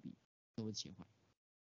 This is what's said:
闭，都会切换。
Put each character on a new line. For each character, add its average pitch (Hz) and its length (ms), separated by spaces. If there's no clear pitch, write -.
闭， - 80
都 110 80
会 107 80
切 - 240
换。 - 100